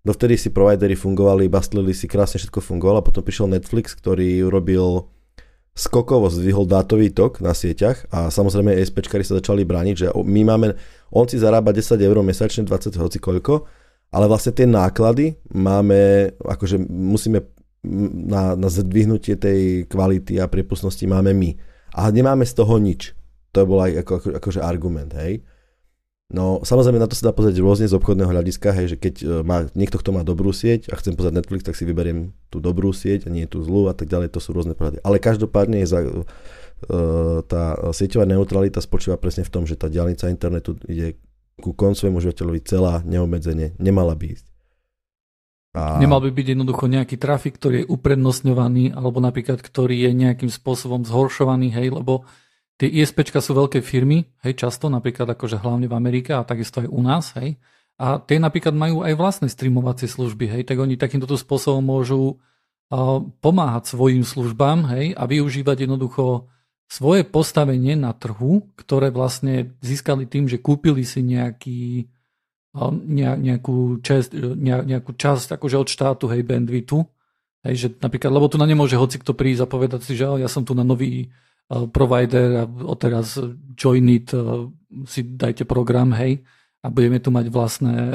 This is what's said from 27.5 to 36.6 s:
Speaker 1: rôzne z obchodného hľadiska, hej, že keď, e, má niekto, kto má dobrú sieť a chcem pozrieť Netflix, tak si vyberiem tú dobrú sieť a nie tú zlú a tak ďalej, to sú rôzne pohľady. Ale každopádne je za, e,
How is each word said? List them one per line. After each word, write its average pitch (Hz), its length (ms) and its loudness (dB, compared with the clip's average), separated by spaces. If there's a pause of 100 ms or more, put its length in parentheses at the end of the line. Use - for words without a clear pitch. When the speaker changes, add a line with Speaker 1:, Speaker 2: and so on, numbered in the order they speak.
Speaker 1:
rôzne 101 240 4
z 101 80 2
obchodného 95 340 2
hľadiska, 90 460 0
hej, 90 160 0
že 85 100 -6
keď, 92 160 -4
e, - 100 -14 (180)
má 85 280 0
niekto, - 300 -2
kto - 100 -2
má 90 140 -2
dobrú 90 260 0
sieť 113 380 0
a - 80 -10
chcem 95 160 -4
pozrieť 85 240 -2
Netflix, 90 240 -4
tak 85 160 -8
si - 80 -8
vyberiem 85 480 -4 (160)
tú - 100 -12
dobrú 90 320 -2
sieť 98 340 -4
a 85 60 -8
nie 82 140 -4
tú 80 160 -8
zlú 92 240 2
a 92 100 0
tak 80 140 -8
ďalej, 87 240 -2
to - 80 -6
sú - 120 -10
rôzne 82 200 -4
pohľady. 78 320 -4
Ale 101 140 2
každopádne 107 600 0
je 92 80 0
za, 87 140 0
e, 73 80 -2 (1300)